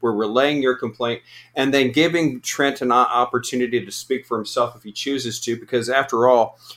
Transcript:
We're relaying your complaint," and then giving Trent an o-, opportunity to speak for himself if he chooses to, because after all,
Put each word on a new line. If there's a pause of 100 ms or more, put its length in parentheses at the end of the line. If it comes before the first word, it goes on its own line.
We're
relaying
your
complaint," (320)
and
then
giving
Trent
an
o-,
opportunity
to
speak
for
himself
if
he
chooses
to,
because
after
all, (180)